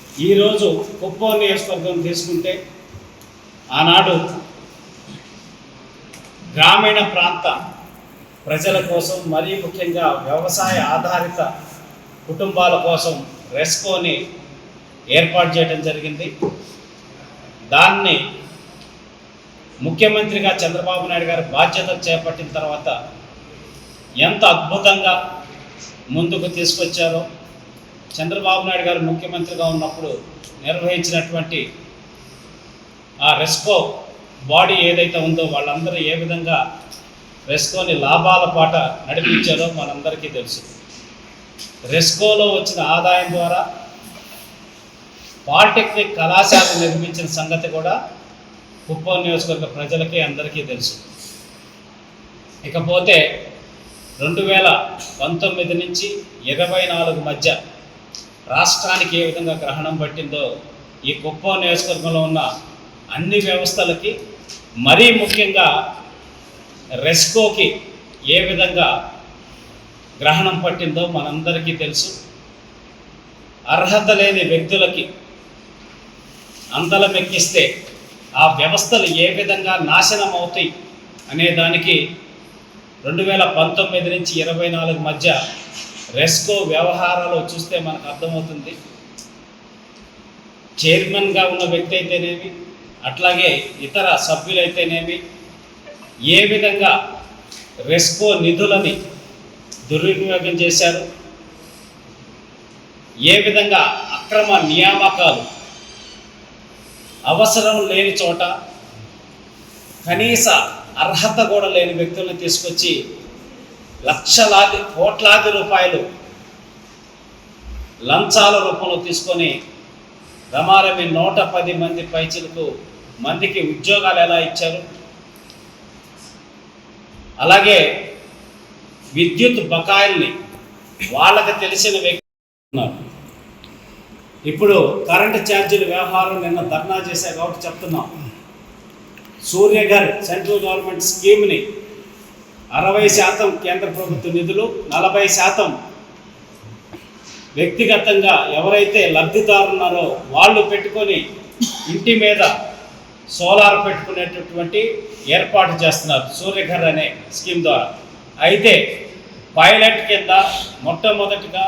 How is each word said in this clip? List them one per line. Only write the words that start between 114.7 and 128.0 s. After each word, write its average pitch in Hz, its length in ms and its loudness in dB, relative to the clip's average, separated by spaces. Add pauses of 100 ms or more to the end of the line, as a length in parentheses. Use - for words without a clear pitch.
కోట్లాది 208 640 2
రూపాయలు 185 420 0 (2000)
లంచాల 202 460 4 (120)
రూపంలో 180 300 -2 (100)
తీసుకొని 170 420 -2 (1080)
రమారమి 185 500 4 (100)
నూట 185 220 2 (160)
పది 175 280 -2
మంది 165 220 -4 (100)
పైచిలకు 160 520 -6 (600)
మందికి 175 340 -2 (120)
ఉద్యోగాలు 190 540 0
ఎలా 170 120 2 (100)
ఇచ్చారు, 165 340 -6 (2500)
అలాగే 196 360 8 (1400)